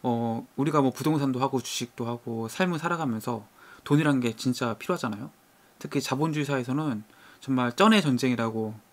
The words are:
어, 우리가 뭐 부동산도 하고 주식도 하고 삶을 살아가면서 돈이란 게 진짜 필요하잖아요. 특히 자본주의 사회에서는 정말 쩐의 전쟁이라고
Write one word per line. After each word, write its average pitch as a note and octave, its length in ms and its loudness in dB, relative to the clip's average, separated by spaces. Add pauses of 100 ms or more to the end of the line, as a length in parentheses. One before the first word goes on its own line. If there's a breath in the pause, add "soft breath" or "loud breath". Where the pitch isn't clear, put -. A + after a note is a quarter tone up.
어, A#2 440 -2 (100)
우리가 D3 260 2
뭐 C3 100 4
부동산도 C#3+ 480 0
하고 C3 200 0
주식도 - 460 -8
하고 A#2 420 -6
삶을 F3 300 0
살아가면서 B2+ 680 -2 (380 loud breath)
돈이란 D3 360 4
게 A#2 140 0
진짜 B2 400 -2
필요하잖아요. B2+ 560 -6 (480 soft breath)
특히 C#3+ 240 -4
자본주의 D3 420 -2
사회에서는 C3 600 -2 (360 loud breath)
정말 B2+ 340 0
쩐의 G#3+ 280 8
전쟁이라고 A#2 720 0 (180)